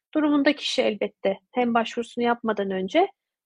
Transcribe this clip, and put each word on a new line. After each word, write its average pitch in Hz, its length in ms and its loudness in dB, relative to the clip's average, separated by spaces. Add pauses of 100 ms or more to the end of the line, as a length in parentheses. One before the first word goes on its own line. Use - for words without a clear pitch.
(140)
durumunda 294 380 4
kişi - 300 -2
elbette. 202 560 -2 (140)
Hem 240 220 0
başvurusunu 233 500 -2
yapmadan 220 460 -2
önce 196 380 0 (380)